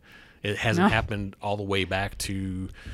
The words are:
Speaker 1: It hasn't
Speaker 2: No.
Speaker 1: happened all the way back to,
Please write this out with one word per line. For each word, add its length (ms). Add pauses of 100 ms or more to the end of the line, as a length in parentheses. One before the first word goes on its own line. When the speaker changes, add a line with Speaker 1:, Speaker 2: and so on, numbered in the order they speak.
(420)
Speaker 1:
It 160
hasn't 300
Speaker 2:
No. 20
Speaker 1:
happened 500
all 160
the 80
way 200
back 360
to, 500 (240)